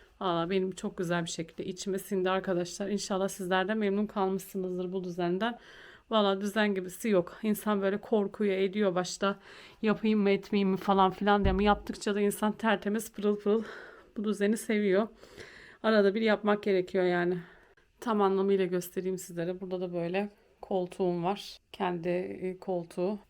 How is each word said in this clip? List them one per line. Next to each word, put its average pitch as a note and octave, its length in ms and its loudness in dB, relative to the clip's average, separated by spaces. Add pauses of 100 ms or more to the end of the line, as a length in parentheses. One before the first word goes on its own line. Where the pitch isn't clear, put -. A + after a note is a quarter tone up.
(220)
Valla E3+ 280 0
benim F#3+ 220 0
çok G3 260 -8
güzel F3 280 0
bir E3+ 40 -6
şekilde - 360 -8
içime F#3+ 340 -6
sindi F#3 300 -2
arkadaşlar. F#3+ 580 -2
İnşallah G3 400 -2
sizler F#3 400 -2
de G#3+ 60 -2
memnun G#3 340 0
kalmışsınızdır F#3 840 -4
bu F#3+ 100 -6
düzenden. F3+ 560 -2 (500)
Valla G3 320 2
düzen G#3 340 0
gibisi F#3 340 -4
yok. F3+ 340 2
İnsan G#3+ 380 0
böyle G3 200 0
korkuyor, G#3 520 0
ediyor G3 420 2
başta. G3 440 -2 (420)
Yapayım G#3+ 380 4
mı, G3+ 100 4
etmeyeyim G3 400 2
mi F#3+ 80 2
falan F#3+ 340 4
filan G3+ 320 2
diye. F#3+ 80 4
Ama F#3+ 120 2
yaptıkça G#3 520 0
da G#3 60 0
insan G3+ 300 2
tertemiz, G#3 600 -2
pırıl G#3 280 0
pırıl G#3+ 240 0 (540)
bu G#3 60 -4
düzeni G3+ 340 0
seviyor. G#3 500 2 (760)
Arada G#3 320 4
bir A3+ 60 0
yapmak G#3 420 2
gerekiyor F#3 400 0
yani. F3+ 340 2 (640)
Tam G#3+ 220 0
anlamıyla G3 440 4
göstereyim F3+ 520 -4
sizlere. F3+ 440 -6
Burada F#3 200 -6
da F3+ 120 -6
böyle F3+ 360 -2 (320)
koltuğum F3+ 600 -2
var. - 360 -6 (120)
Kendi, F3+ 380 -4
e, F#3 500 -4
koltuğu, F3+ 600 -4 (100)